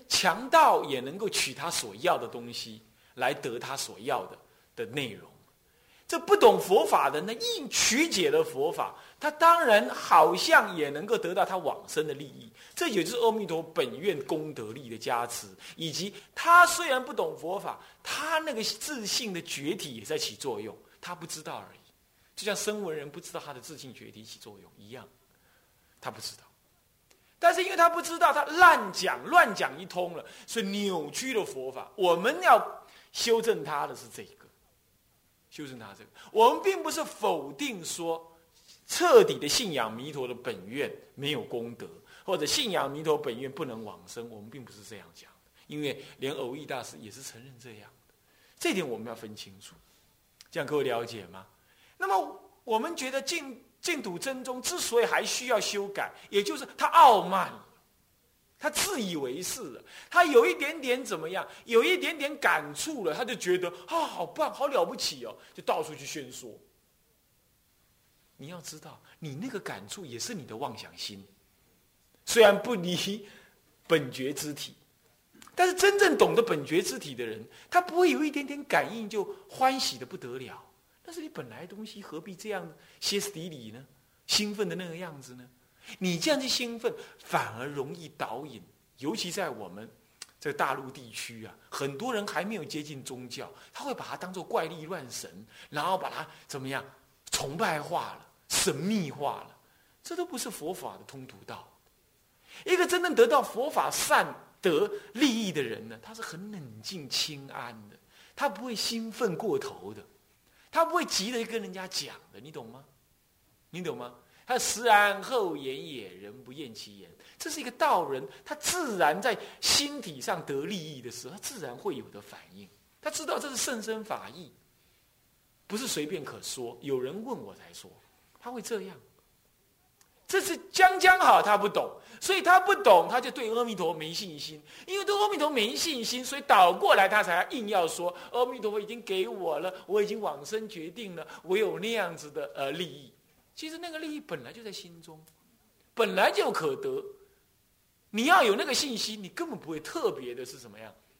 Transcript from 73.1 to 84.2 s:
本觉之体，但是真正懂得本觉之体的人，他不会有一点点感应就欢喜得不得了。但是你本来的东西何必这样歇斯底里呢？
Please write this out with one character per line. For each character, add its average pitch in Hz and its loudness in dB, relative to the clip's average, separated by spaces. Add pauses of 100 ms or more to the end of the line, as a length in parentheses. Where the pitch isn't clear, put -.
本 147 2
觉 131 -4
之 147 -8
体， - -12 (800)
但 370 6
是 359 0
真 392 6
正 339 6
懂 165 8
得 - 6
本 151 -2
觉 160 2
之 247 -4
体 147 -10
的 120 -6
人， 110 -8 (260)
他 359 4
不 359 -2
会 359 6
有 269 2
一 302 -2
点 285 -6
点 285 -10
感 151 2
应 220 -8
就 208 -2 (240)
欢 262 2
喜 131 -4
得 127 -12
不 185 -12
得 127 -12
了。 120 -14 (440)
但 349 -16
是 339 -12
你 311 -10
本 143 -12
来 113 -16
的 175 -14
东 208 -14
西 208 -16
何 165 -12
必 180 -14
这 214 -10
样 175 -8 (280)
歇 202 0
斯 202 -2
底 160 -10
里 120 -14
呢？ 131 -18 (440)